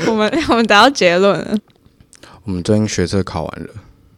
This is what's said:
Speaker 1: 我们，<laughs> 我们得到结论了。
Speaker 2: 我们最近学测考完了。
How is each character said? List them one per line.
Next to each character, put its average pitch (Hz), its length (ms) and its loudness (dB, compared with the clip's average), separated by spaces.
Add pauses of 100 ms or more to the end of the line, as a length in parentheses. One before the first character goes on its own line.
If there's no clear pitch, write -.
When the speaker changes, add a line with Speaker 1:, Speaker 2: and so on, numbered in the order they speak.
Speaker 1:
我 226 60 0
们， 214 140 0 (100)
<laughs> 294 120 -2
我 233 60 2
们 233 100 2
得 208 80 2
到 226 160 6
结 180 260 2
论 190 220 2
了。 - 180 -4 (880)
Speaker 2:
我 104 80 -6
们 90 100 -4
最 107 140 2
近 107 100 2
学 92 180 -2
测 95 200 -2
考 85 180 -8
完 - 220 -10
了。 - 60 -14 (480)